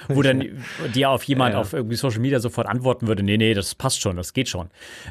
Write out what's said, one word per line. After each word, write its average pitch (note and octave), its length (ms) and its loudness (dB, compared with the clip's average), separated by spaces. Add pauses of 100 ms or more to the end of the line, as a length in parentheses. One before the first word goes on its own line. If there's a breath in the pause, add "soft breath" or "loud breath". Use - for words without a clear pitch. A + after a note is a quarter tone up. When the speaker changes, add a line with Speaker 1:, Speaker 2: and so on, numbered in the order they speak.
Speaker 1:
wo C#3 120 2
dann C3+ 200 4
Speaker 2:
<laughs> C3+ 540 -8
Speaker 1:
dir C3+ 140 2
auf B2+ 160 2
jemand B2+ 300 2
Speaker 2:
Ja. A#2+ 60 0
Speaker 1:
auf F#2+ 120 -4
irgendwie A#2 240 -4
Social A#2 240 -2
Media C3 200 2
sofort A#2 260 -2
antworten B2 400 0
würde, G#2 160 2
„Nee, G2+ 160 4
nee, A2 160 4
das G2 200 -2
passt - 280 -2
schon, F#2 140 -2
das F2 180 -8
geht B2+ 160 -2
schon.“ E2+ 180 -6 (420 loud breath)